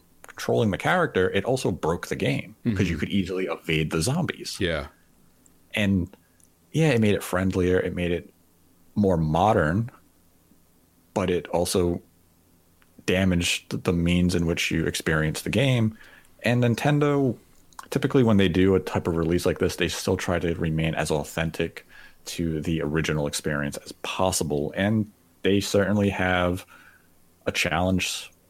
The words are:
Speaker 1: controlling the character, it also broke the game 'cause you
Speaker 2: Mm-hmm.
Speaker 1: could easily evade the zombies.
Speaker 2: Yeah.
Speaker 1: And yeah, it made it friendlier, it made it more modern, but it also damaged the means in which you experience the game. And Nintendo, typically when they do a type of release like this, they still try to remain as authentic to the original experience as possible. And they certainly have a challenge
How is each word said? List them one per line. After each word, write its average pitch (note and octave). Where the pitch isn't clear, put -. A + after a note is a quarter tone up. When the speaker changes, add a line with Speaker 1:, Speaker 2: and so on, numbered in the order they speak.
Speaker 1:
controlling A#2+
the F2
character, D3
it G2
also B2
broke E2
the -
game A#2
'cause G2+
you E2+
Speaker 2:
Mm-hmm. D#2+
Speaker 1:
could G2+
easily F#2
evade D#2+
the E2
zombies. F#2
Speaker 2:
Yeah. D#2+
Speaker 1:
And G2
yeah, D#3
it A#2
made G#2
it -
friendlier, F2+
it F2+
made F2
it E2
more F#2+
modern, F2
but F#2+
it F2
also F2
damaged F2+
the F#2
means F2
in E2+
which E2
you E2
experience D#2
the -
game. B2
And B2
Nintendo, C#3+
typically C3+
when A2
they G2
do F#2
a F2+
type -
of E2
release E2
like E2+
this, F2+
they E2+
still -
try F2+
to E2+
remain D#2+
as D#2+
authentic D#2+
to D#2+
the D#2+
original D2+
experience D2
as -
possible. D#2
And G#2
they G2
certainly G2+
have F2+
a -
challenge F2+